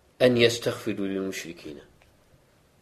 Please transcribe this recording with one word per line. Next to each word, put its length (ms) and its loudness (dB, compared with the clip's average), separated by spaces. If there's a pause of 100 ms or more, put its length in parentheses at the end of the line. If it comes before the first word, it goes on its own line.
(200)
اَنْ 280 6
يَسْتَغْفِرُوا 600 -4
لِلْمُشْرِك۪ينَ. 720 -8 (1040)